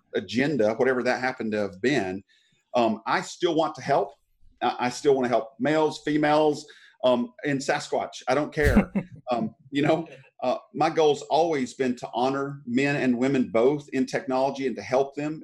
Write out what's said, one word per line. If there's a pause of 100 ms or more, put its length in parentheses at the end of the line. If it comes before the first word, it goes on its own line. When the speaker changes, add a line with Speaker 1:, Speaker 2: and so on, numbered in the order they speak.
(160)
Speaker 1:
agenda,
whatever
that
happened
to
have
been. (540)
Um,
I
still
want
to
help. (500)
I,
I
still
want
to
help
males,
females, (360)
um, (140)
and
Sasquatch.
I
don't
care.
Speaker 2:
<laughs> (280)
Speaker 1:
Um, (180)
you
know, (340)
uh, (180)
my
goal's
always
been
to
honor
men
and
women
both
in
technology
and
to
help
them,